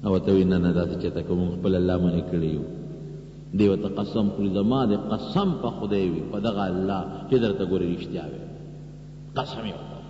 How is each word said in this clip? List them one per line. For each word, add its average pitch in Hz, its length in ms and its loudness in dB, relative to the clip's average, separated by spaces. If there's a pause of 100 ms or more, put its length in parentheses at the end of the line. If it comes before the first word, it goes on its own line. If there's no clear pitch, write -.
او 95 140 4
ته 98 140 4
وایي، 95 120 8
"نه، 92 140 4
نه، 87 140 4
داسې 85 300 2
چېرته 87 200 -2
کوو، 90 140 0
موږ 90 140 2 (100)
خپل 92 140 2
الله 90 240 4
منې 85 320 2
کړي 82 240 0
یو." 71 100 -4 (880)
دی 101 140 6
ورته 95 200 2
قسم 104 420 0
خوري، 101 180 0
"زما 101 380 2
د 104 80 4 (160)
قسم 185 380 0 (140)
په 120 80 -2
خدای 101 380 0
وي، 80 140 -2 (100)
په 104 80 -4
دغه 101 260 0
الله 95 340 0 (300)
چې 131 40 4
درته 101 300 2
ګورې 87 280 2
رښتیا 82 320 -6
وي." 76 160 -10 (920)
قسم 127 320 -6
یې - 60 -6
وکړ. - 380 -12